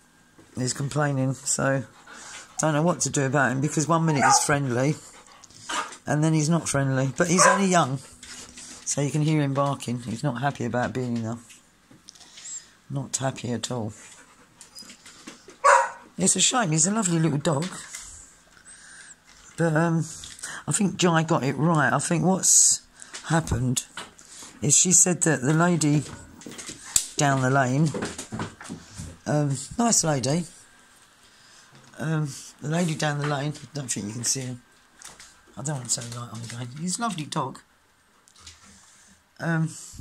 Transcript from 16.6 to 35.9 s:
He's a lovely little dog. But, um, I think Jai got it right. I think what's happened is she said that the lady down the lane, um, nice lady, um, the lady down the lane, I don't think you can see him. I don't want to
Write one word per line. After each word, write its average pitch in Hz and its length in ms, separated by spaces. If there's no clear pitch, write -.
He's 160 140
a 196 40
lovely 180 280
little 156 200
dog. 156 280
But, 165 180
um, 165 300
I - 20
think - 260
Jai 165 260
got 160 180
it 135 140
right. 147 360
I 139 60
think 156 260
what's - 580
happened 131 600
is 151 140
she 185 160
said 175 300
that 143 200
the 131 100
lady 156 520
down 139 260
the 127 80
lane, 139 400
um, 143 300
nice 233 280
lady, 147 400
um, 151 300
the 143 60
lady 160 260
down 147 240
the 143 80
lane, 147 300
I - 180
don't 135 160
think 101 160
you 107 60
can 117 100
see 131 200
him. 127 200
I 117 60
don't 143 160
want 120 100
to 123 120